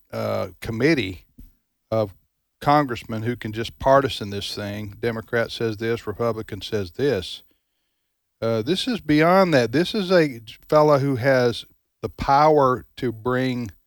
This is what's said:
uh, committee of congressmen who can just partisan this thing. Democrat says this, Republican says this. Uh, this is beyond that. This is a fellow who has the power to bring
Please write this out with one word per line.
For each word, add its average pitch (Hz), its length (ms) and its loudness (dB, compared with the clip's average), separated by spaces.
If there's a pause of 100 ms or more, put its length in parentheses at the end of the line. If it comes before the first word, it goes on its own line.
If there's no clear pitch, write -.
(120)
uh, 104 380 -6 (100)
committee 113 680 -2 (680)
of 107 220 -2 (460)
congressmen 127 640 0
who 120 140 -4
can 110 160 -10
just 113 260 -10
partisan 135 520 0
this 101 220 -8
thing. 104 460 -10
Democrat 113 500 -4
says 113 280 -6
this, 113 300 -4
Republican 107 540 -6
says 98 300 -6
this. 127 520 -4 (1000)
Uh, 113 200 -2
this 147 240 -2
is 226 140 -4
beyond 165 540 4
that. 120 180 4
This 160 240 0
is 190 160 -2
a 151 300 2 (260)
fellow 151 320 6
who 139 160 0
has 123 500 2 (360)
the 110 80 -6
power 143 760 4 (120)
to 120 160 -4
bring 123 580 -4 (160)